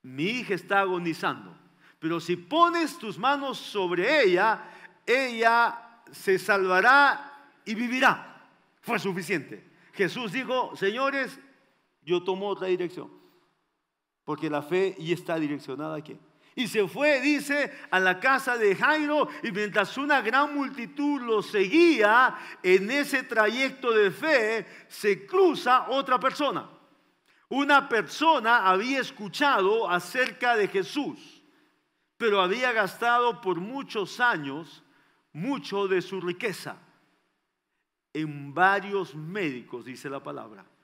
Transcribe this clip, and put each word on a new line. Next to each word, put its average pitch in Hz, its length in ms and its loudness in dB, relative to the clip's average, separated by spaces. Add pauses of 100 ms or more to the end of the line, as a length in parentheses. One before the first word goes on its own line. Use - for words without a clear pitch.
"Mi 131 220 -6
hija 208 280 -4
está 196 280 0
agonizando, 165 760 -4 (400)
pero 165 220 -4
si 175 160 -2
pones 330 640 2
tus 202 180 -10
manos 269 400 -2
sobre 190 640 0
ella, 196 400 2 (420)
ella 233 960 0 (100)
se - 260 0
salvará 202 1120 2 (160)
y 214 80 -8
vivirá". 240 760 -2 (340)
Fue 233 180 -4
suficiente. 165 680 -6 (260)
Jesús 196 380 -4
dijo: 247 440 -4
"Señores, 254 640 -4 (640)
yo 175 200 0
tomo 190 260 -4
otra 190 180 -6
dirección, 180 420 -4 (1120)
porque 151 240 -6
la 147 140 -2
fe 185 380 -2
ya 165 160 -2
está 165 240 -6
direccionada 147 560 -6
aquí". 147 240 -14 (380)
Y 233 120 -6
se 208 180 0
fue, 277 320 2
dice, 277 540 0 (180)
a 180 80 4
la 185 180 4
casa 254 400 0
de 202 200 4
Jairo, 294 500 2 (160)
y 220 80 -4
mientras 202 460 -2
una 277 240 2
gran 277 340 0
multitud 277 680 -4
lo 226 200 0
seguía 226 920 4 (300)
en 190 260 4
ese 277 340 -2
trayecto 240 680 0
de 208 180 6
fe, 226 560 0 (220)
se - 400 -2
cruza 285 640 4
otra 262 280 0
persona. 214 520 -2 (800)
Una 277 400 2
persona 233 800 2
había 247 320 2
escuchado 214 880 0
acerca 240 640 -2
de 202 140 0
Jesús, 196 720 -6 (720)
pero 208 240 2
había 226 320 0
gastado 233 680 0
por 180 180 -2
muchos 220 600 -8
años 160 600 -4 (520)
mucho 202 560 -6
de 185 120 0
su 185 200 -8
riqueza 175 560 -8 (1400)
en 143 400 -8
varios 190 600 0
médicos, 156 680 -8
dice 127 260 -14
la 139 140 -10
palabra. 113 420 -14 (180)